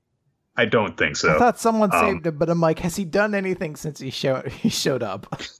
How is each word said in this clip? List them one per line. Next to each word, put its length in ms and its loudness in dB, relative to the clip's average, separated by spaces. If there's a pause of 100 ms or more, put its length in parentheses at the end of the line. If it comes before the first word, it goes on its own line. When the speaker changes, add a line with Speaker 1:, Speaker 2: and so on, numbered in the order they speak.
(560)
Speaker 1:
I 80 2
don't 340 2
think 200 0
so. 180 4
Speaker 2:
I 40 4
thought 200 4
someone 340 2
Speaker 1:
Um, 60 4
Speaker 2:
saved 280 0
him, 100 -4
but 120 0
I'm 120 2
like, 180 2
has 160 -2
he 80 -4
done 320 0
anything 400 -4
since 240 -10
he 120 -8
show-, 320 -2
<laughs> 40 -8
he 220 -2
showed 340 -2
up? 240 -8 (320)